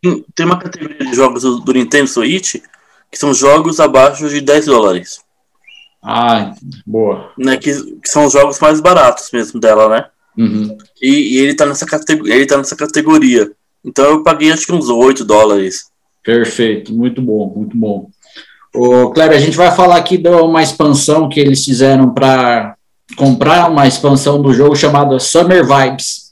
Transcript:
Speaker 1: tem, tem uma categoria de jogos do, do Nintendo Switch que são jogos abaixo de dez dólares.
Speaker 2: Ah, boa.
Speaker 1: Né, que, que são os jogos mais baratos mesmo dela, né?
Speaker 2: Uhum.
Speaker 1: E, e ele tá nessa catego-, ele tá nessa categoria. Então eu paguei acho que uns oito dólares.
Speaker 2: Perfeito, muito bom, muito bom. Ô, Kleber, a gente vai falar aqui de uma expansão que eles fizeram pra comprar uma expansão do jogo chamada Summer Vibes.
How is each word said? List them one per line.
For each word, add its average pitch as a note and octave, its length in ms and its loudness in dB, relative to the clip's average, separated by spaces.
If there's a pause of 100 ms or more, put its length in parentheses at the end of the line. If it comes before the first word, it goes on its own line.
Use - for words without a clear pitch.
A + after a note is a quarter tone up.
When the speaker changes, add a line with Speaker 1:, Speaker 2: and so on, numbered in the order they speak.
Speaker 1:
tem, E3 320 -2
tem D#3+ 120 -4
uma F3+ 120 0
categoria D#3 480 -12
de B2+ 80 -8
jogos B2+ 300 0
do, B2 160 -2
do B2 140 -4
Nintendo C3 340 0
Switch C#3+ 480 -4 (560)
que - 60 -18
são C#3+ 160 -2
jogos D3+ 460 -2
abaixo C#3+ 500 2
de C#3+ 120 -6
dez D3 240 0
dólares. G#2 540 -2 (800)
Speaker 2:
Ah, A2 520 -2 (320)
boa. G#2+ 520 -4
Speaker 1:
Né, C3 200 -2
que, D3+ 160 -6
que - 360 -12
são D3 160 2
os C3+ 80 0
jogos C#3 260 2
mais D#3 200 2
baratos D#3 520 2
mesmo A#2 280 -6
dela, A2 300 4
né? A2 160 -2 (320)
Speaker 2:
Uhum. G#2+ 400 -4 (240)
Speaker 1:
E, C3+ 340 0
e - 40 0
ele C#3 140 0
tá D3 120 0
nessa C#3+ 200 -6
catego-, D3+ 420 -4
ele B2+ 180 2
tá C#3+ 120 0
nessa C#3 180 -6
categoria. D3+ 760 0 (320)
Então C#3+ 220 0
eu D#3 180 2
paguei D#3 280 2
acho D#3 140 -4
que - 80 -6
uns C#3 160 -4
oito B2 360 2
dólares. G#2 600 0 (380)
Speaker 2:
Perfeito, A2 720 -2
muito A#2+ 280 -4
bom, G#2+ 340 -4
muito G#2+ 220 -8
bom. G#2 320 -6 (640)
Ô, B2 360 2
Kleber, D#3 260 2
a C#3 60 4
gente D3 160 -2
vai F3 140 4
falar F3+ 260 4
aqui F3+ 200 -2
de E3 120 2
uma E3 320 2
expansão D3+ 680 0
que C#3+ 120 -6
eles C#3 260 0
fizeram C3+ 480 2
pra B2 640 0 (420)
comprar D#3 520 2
uma C#3+ 180 2
expansão C#3+ 520 0
do C#3 140 2
jogo C#3+ 220 4
chamada C#3+ 440 0
Summer E3+ 460 2
Vibes. C3+ 680 -2